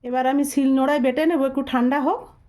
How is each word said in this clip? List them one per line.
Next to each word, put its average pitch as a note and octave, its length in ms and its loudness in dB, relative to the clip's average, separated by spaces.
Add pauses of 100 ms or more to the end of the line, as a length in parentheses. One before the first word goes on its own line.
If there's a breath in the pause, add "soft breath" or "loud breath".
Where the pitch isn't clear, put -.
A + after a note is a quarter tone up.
(120)
এবার B3+ 220 0
আমি C#4+ 180 2
শিল C4+ 260 2
নোড়ায় C#4 280 0
বেটে C4 240 0
নেব, D4+ 200 0
একটু C4+ 120 -4 (100)
ঠান্ডা B3+ 340 2
হোক। G4 140 -2 (280)